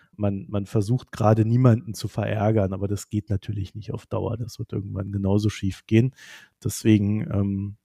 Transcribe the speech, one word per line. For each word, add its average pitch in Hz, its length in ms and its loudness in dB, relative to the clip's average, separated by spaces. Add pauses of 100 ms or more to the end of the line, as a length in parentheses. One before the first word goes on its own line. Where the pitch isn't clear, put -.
(160)
man, 101 340 -2
man 101 160 -4
versucht 110 480 -2
gerade 110 320 4
niemanden 117 480 4
zu - 160 -8
verärgern, 104 640 0
aber 95 160 -4
das 101 180 -6
geht - 220 -4
natürlich 101 440 -4
nicht 104 200 -12
auf - 120 -12
Dauer. 98 300 -4
Das 110 240 -12
wird 113 140 -10
irgendwann 101 400 -6
genauso 101 340 2
schief - 400 -4
gehen. 120 260 4 (480)
Deswegen, 107 600 2 (100)
ähm, 101 540 -2